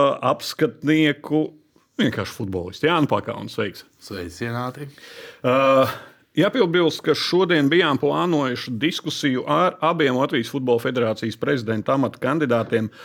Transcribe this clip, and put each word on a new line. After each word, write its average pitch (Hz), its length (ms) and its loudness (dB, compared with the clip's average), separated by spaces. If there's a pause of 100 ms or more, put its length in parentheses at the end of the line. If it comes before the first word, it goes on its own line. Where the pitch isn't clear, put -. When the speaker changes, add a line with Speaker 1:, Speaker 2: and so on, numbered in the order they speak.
(260)
Speaker 1:
apskatnieku, 147 1160 0 (560)
vienkārši 113 400 -2
futbolistu 92 480 -4
Jānu 160 240 2
Pakaunu. 110 400 -4
Sveiks! 104 320 -6 (140)
Speaker 2:
Sveicienāti! 117 880 -8 (520)
Speaker 1:
Ā, 131 500 4 (460)
jāpiebilst, 175 640 2
ka 156 160 2
šodien 160 560 2
bijām 165 240 4
plānojuši 143 800 0
diskusiju 131 720 -2
ar 160 340 0
abiem 151 380 2
Latvijas 127 340 0
Futbola 123 300 0
federācijas 120 580 -2
prezidenta 123 560 -2
amata 131 240 -2
kandidātiem 117 720 0 (140)